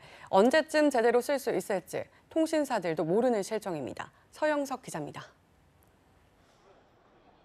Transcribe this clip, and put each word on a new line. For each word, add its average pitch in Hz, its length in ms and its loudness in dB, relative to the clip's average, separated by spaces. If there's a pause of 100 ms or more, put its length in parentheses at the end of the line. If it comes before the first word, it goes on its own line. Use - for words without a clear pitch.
(300)
언제쯤 294 600 4
제대로 240 320 2
쓸 277 180 -2
수 - 160 -2
있을지 185 480 -4 (260)
통신사들도 254 760 0
모르는 214 400 2
실정입니다. 180 680 -8 (200)
서영석 285 520 -2
기자입니다. 147 400 -10 (2250)